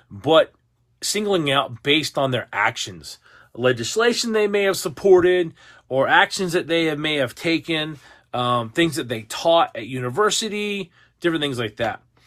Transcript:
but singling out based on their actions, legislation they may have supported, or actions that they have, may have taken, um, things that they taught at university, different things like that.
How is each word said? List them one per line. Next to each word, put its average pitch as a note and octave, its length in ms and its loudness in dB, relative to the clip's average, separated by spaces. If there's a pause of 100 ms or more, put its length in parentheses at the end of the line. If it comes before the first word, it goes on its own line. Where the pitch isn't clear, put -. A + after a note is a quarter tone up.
(100)
but - 420 2 (480)
singling G3+ 480 -2
out C3+ 360 -2
based D3 340 0
on C3+ 140 0
their A2+ 200 -4
actions, G2+ 680 -6 (360)
legislation G#3+ 800 0
they G#3+ 160 2
may G3+ 160 0
have F#3+ 120 0
supported, F3+ 760 4 (340)
or C3 200 2
actions F3 460 2
that D#3 120 -2
they E3 200 0
have, D3+ 120 -4
may D#3 180 -2
have C3 200 -2
taken, D#3 640 -4 (360)
um, B2 340 0
things D#3+ 280 0
that C3+ 120 -4
they A2+ 140 -6
taught E3 520 2
at A2+ 120 -10
university, G3 1040 -2 (280)
different E3 220 0
things C#3 180 -4
like A2 180 -6
that. G#2+ 260 -6 (240)